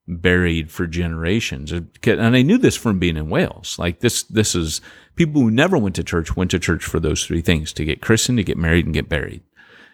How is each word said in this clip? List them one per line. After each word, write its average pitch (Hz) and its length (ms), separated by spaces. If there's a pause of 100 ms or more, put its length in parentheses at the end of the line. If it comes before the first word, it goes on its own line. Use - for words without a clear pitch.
buried 87 600
for 90 160
generations. 82 840
And 95 640
I 127 60
knew 185 160
this 165 180
from 101 220
being 85 180
in 78 140
Wales. - 480
Like, 87 220
this, - 240
this 107 300
is, 80 260 (360)
people 151 260
who 113 80
never 156 280
went 98 180
to 87 80
church 82 300
went 92 160
to 92 80
church 85 260
for - 140
those 78 260
three 82 180
things, 78 320
to 78 100
get 78 180
christened, 117 360
to 98 60
get 76 140
married, 82 280
and 78 80
get 73 140
buried. - 340 (520)